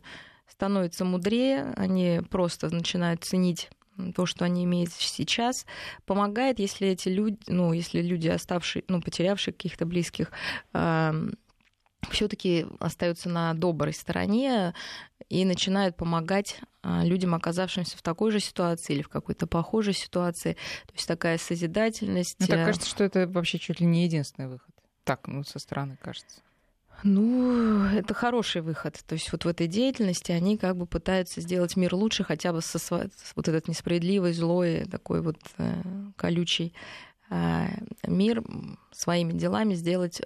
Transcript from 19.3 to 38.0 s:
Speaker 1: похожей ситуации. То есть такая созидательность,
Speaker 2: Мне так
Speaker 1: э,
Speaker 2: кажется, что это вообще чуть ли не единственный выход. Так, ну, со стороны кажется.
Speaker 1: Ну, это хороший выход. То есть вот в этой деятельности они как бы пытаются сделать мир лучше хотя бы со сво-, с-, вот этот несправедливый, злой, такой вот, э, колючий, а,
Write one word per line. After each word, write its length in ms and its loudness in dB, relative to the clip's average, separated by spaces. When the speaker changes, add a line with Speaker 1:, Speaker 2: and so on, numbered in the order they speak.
Speaker 1:
похожей 460 2
ситуации. 600 -2
То 80 -20
есть 140 -8
такая 300 0
созидательность, 1000 -2
Speaker 2:
Мне 80 4
так 120 4
Speaker 1:
э, 40 4
Speaker 2:
кажется, 240 0
что 160 0
это 240 2
вообще 300 -2
чуть 220 -4
ли 60 4
не 180 6
единственный 440 -2
выход. 260 -14
Так, 240 -2
ну, 160 -6
со 140 -12
стороны 380 -8
кажется. 440 -14
Speaker 1:
Ну, 840 4
это 300 2
хороший 480 0
выход. 440 -6
То 80 -4
есть 180 -6
вот 120 -4
в 40 2
этой 180 0
деятельности 640 0
они 240 2
как 200 0
бы 100 -4
пытаются 540 -2
сделать 360 0
мир 180 4
лучше 300 2
хотя 280 -2
бы 100 0
со 160 -6
сво-, 360 -2
с-, 220 -20
вот 120 0
этот 200 0
несправедливый, 640 2
злой, 580 2
такой 300 -2
вот, 160 -2
э, 240 -2
колючий, 560 0
а, 380 0